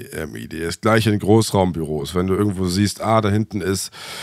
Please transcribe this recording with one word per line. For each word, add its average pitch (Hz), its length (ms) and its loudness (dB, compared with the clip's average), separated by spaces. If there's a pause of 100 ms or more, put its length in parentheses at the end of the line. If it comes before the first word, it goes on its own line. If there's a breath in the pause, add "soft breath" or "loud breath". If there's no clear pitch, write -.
(140)
ähm, 73 220 -8
Idee. 60 300 -10
Das 85 160 -6
gleiche 113 300 4
in 104 80 2
Großraumbüros. 85 960 2
Wenn 90 120 0
du 95 80 2
irgendwo 95 320 0
siehst, 92 340 0
ah, 110 200 2
da 104 80 2
hinten 107 320 -2
ist, 92 300 -2 (320 loud breath)